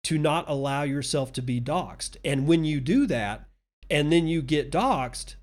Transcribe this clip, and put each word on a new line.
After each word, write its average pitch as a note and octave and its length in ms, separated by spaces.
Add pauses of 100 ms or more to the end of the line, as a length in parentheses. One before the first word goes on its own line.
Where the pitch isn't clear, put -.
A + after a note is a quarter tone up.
to E3 120
not D#3 320
allow C#3 340
yourself C#3 520
to B2+ 80
be B2 180
doxxed. C#3+ 640
And C#3 220
when E3 180
you D3+ 160
do G#3+ 260
that, A2 380 (460)
and D3 200
then E3 160
you E3 140
get D3 320
doxxed E3 720